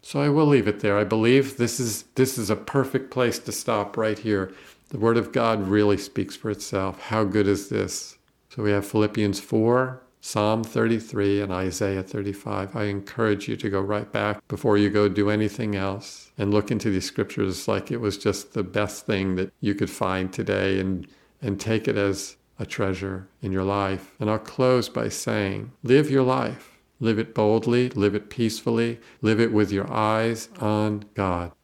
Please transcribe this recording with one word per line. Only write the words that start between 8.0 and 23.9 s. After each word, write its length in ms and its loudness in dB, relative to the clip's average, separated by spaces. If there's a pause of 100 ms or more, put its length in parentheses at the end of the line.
So 140 -8
we 80 2
have 140 0
Philippians 540 0
four, 600 2 (180)
Psalm 460 0
thirty-three, 760 0
and 140 -4
Isaiah 500 -2
thirty-five. 720 -6
I 80 -2
encourage 640 -2
you 80 -4
to 140 -6
go 100 0
right 320 -4
back 380 -2
before 280 2
you 120 6
go 180 4
do 220 2
anything 440 0
else 640 -6
and 160 0
look 160 2
into 200 0
these 160 0
scriptures 640 -4
like 220 -2
it 100 -6
was 160 -2
just 360 -4
the 80 -2
best 440 -4
thing 320 0
that 240 -4
you 120 0
could 160 -2
find 440 -2
today, 480 0
and, 260 -4 (340)
and 200 -4
take 260 -2
it 80 0
as 400 -2 (240)
a 60 -6
treasure 640 -6 (120)
in 120 -4
your 100 0
life. 560 -2